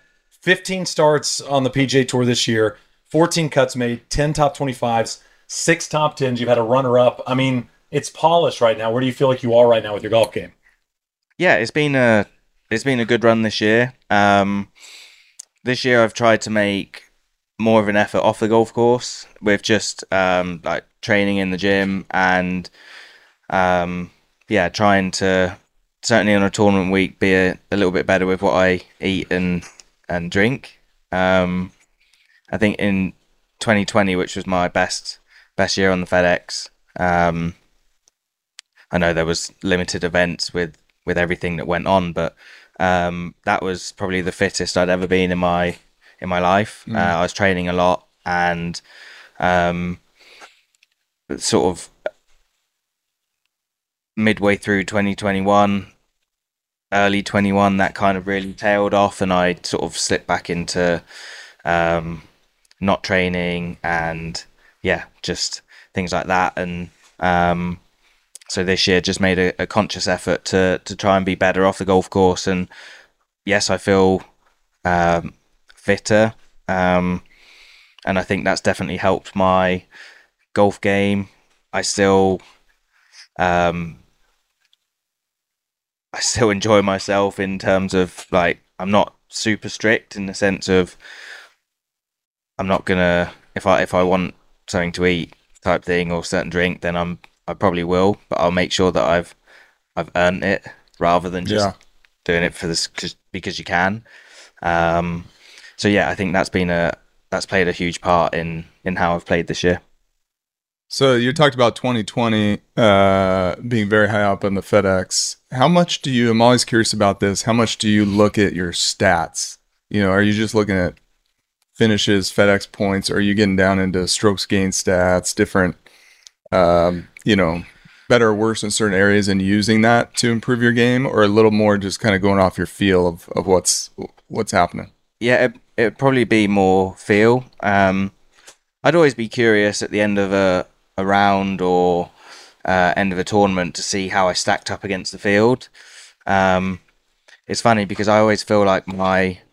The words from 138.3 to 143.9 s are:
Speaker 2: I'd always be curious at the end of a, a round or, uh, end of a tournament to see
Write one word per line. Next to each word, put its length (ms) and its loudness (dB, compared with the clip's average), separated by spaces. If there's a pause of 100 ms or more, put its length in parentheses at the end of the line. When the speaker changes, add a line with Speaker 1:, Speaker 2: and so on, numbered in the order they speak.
Speaker 2:
I'd 120 2
always 200 4
be 140 -8
curious 520 2
at 100 -8
the 100 0
end 180 0
of 140 0
a, 340 2 (300)
a 80 -4
round 560 2
or, 500 0 (540)
uh, 300 2
end 180 -2
of 60 -4
a 40 -2
tournament 520 0
to 60 -12
see 280 -6